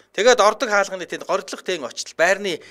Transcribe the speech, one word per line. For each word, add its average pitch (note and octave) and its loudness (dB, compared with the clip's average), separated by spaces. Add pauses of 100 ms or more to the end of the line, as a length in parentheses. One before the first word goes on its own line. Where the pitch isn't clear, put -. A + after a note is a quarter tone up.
(160)
тэгээд A3 4
ордог G#3+ 2
хаалганы F#3+ -2
тэнд D#3+ -10
гордлох F#3+ -4
тэн F#3 -6
очтол - -12
байрны F#3+ 0